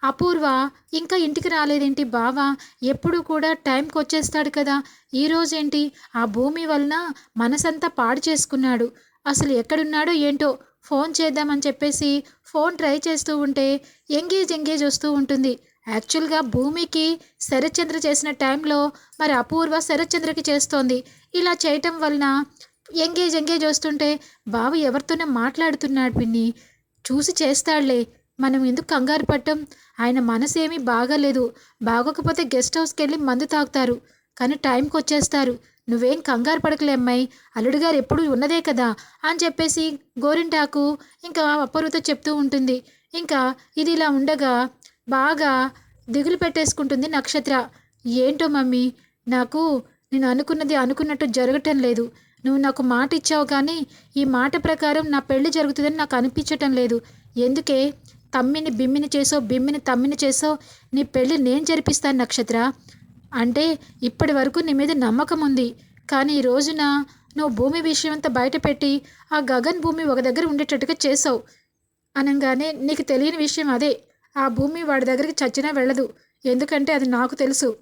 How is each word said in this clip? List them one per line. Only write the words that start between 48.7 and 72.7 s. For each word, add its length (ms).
నాకు 560
నేను 160
అనుకున్నది 460
అనుకున్నట్టు 500
జరగటం 540
లేదు. 320
నువ్వు 160
నాకు 220
మాట 300
ఇచ్చావు 320
కానీ 400
ఈ 60
మాట 400
ప్రకారం 480
నా 80
పెళ్లి 300
జరుగుతుందని 460
నాకు 200
అనిపించటం 580
లేదు. 280
ఎందుకే 560
తమ్మిని 300
బిమ్మిని 460
చేసావు, 260
బిమ్మిని 380
తమ్మిని 440
చేసావు? 340
నీ 100
పెళ్లి 340
నేను 280
జరిపిస్తాను 520
నక్షత్ర. 560
అంటే 460
ఇప్పటి 300
వరకు 260
నీ 140
మీద 180
నమ్మకం 500
ఉంది, 340
కానీ 240
ఈ 80
రోజున 420
నువ్వు 180
భూమి 260
విషయం 320
అంతా 160
బయటపెట్టి 720
ఆ 40
గగన్ 420
భూమి 240
ఒక 160
దగ్గర 260
ఉండేటట్టుగా 500
చేసావు" 340
అనంగానే, 560